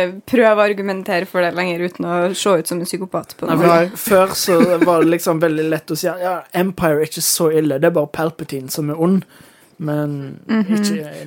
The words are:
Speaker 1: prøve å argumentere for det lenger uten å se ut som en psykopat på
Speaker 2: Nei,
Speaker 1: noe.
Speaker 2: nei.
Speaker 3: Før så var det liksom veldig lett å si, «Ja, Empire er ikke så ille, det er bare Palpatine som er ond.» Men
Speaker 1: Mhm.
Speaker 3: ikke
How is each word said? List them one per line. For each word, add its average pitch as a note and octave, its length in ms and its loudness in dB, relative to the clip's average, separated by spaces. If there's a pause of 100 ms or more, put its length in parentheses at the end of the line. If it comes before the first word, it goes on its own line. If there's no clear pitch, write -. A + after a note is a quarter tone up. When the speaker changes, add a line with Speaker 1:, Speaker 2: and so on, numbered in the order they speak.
(300)
Speaker 1:
prøve A3 240 4
å G#3 100 4
argumentere G3 640 -2
for F3+ 160 0
det E3+ 80 0
lenger F3 320 -4
uten F3+ 240 -6
å E3+ 60 -4 (180)
se F#3+ 240 0
ut E3 140 -2
som F3 100 -4
en F3 80 -6
psykopat F3+ 480 -8
på F3 140 -6
Speaker 2:
Nei, D#3+ 100 2
Speaker 1:
noe. F3 80 4
Speaker 2:
nei. E3+ 320 4
Speaker 3:
Før F#3+ 320 4
så F3+ 240 0 (220)
var E3 260 4
det E3 80 4
liksom E3+ 320 0
veldig D#3 240 0
lett D#3 240 -4
å D#3 80 -2
si, F3+ 80 -4
«Ja, F3+ 300 -4 (180)
Empire F3 460 0
er D3+ 80 -2
ikke - 160 -6
så E3 260 0
ille, D3+ 320 0
det E3+ 60 4
er D#3+ 80 0
bare D3 180 -2
Palpatine D3 560 -6
som D3 220 -4
er E3 80 -6
ond.» F#3 240 2 (540)
Men D3 360 -4 (320)
Speaker 1:
Mhm. G#3+ 280 0
Speaker 3:
ikke G#3 360 -4 (160)